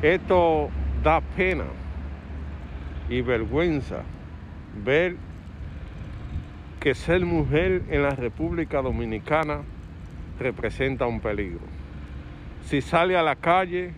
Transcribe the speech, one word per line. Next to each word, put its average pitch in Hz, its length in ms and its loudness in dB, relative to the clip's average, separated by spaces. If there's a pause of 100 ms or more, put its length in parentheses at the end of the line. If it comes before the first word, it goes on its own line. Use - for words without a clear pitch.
Esto 165 640 6 (320)
da 156 200 6 (140)
pena 180 280 2 (1500)
y 123 120 2
vergüenza 123 800 2 (840)
ver 170 300 4 (1600)
que 139 140 4
ser 175 320 4
mujer 170 640 4
en 143 140 4
la 139 80 4
República 147 720 0
Dominicana 131 760 0 (800)
representa 123 680 0
un 117 120 0
peligro. 101 420 -2 (1040)
Si 143 140 0
sale 175 380 4
a 170 60 6
la 147 140 2
calle 180 600 2